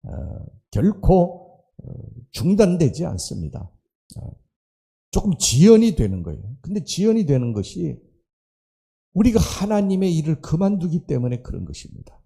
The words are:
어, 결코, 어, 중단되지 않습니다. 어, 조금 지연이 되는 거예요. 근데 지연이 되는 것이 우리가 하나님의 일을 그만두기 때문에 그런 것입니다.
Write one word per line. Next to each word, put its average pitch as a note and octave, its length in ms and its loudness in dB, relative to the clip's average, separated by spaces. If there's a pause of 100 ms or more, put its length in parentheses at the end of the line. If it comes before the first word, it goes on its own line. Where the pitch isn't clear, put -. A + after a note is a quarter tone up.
어, - 80 -14 (600)
결코, F3 920 2 (200)
어, - 100 -16 (380)
중단되지 F3 760 2
않습니다. F2 640 -10 (460)
어, - 140 -14 (800)
조금 - 280 0
지연이 G#3+ 580 6
되는 F#2+ 260 -2
거예요. E2 200 -10 (180)
근데 F3+ 240 -6
지연이 A3 420 0
되는 B2 260 0
것이 F2 460 -6 (1160)
우리가 G#3+ 260 4
하나님의 F#3+ 760 0
일을 D#3 220 -2
그만두기 F3+ 680 -2
때문에 B2 360 -2
그런 F2+ 220 -10
것입니다. - 600 -18